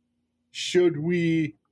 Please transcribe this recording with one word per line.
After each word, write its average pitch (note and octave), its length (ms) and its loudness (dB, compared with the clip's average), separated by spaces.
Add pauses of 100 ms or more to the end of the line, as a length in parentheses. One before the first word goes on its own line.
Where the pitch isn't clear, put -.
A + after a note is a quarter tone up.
(500)
Should F3 480 0
we E3 580 -2 (160)